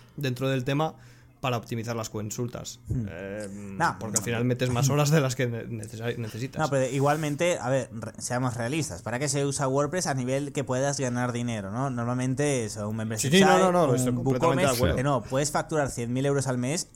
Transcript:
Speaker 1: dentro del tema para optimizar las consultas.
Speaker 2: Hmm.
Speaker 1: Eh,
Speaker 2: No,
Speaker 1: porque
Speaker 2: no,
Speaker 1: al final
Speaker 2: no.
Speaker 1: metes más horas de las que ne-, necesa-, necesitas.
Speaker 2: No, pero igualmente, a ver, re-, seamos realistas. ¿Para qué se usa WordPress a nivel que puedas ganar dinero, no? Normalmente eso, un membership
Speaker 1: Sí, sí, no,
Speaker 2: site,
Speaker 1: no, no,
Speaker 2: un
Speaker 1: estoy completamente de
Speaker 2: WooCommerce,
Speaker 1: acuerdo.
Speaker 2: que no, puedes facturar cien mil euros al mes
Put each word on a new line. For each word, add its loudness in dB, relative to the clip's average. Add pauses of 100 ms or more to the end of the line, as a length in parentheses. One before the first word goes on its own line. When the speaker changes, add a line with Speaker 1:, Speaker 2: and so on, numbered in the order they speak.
(180)
Speaker 1:
dentro -2
del 0
tema 0 (460)
para 0
optimizar -6
las -6
consultas. -8
Speaker 2:
Hmm. -2
Speaker 1:
Eh, -8
Speaker 2:
No, -4
Speaker 1:
porque -8
Speaker 2:
no, 0
Speaker 1:
al -2
final 0
Speaker 2:
no. 2
Speaker 1:
metes 0
más 2
horas 4
de 6
las 0
que 0
ne-, -6
necesa-, -6
necesitas. -8
Speaker 2:
No, 0
pero 2
igualmente, 2
a -2
ver, 0
re-, -8
seamos -2
realistas. -4
¿Para -6
qué -2
se 0
usa -2
WordPress 0
a 0
nivel -2
que -4
puedas -2
ganar 0
dinero, -2
no? -2
Normalmente 0
eso, -4
un -2
membership -2
Speaker 1:
Sí, 8
sí, 10
no, 8
Speaker 2:
site, 8
Speaker 1:
no, 6
no, 6
Speaker 2:
un 4
Speaker 1:
estoy 2
completamente 2
de 4
Speaker 2:
WooCommerce, 4
Speaker 1:
acuerdo. 4
Speaker 2:
que 0
no, 2
puedes -2
facturar 0
cien -4
mil 0
euros 2
al 0
mes -2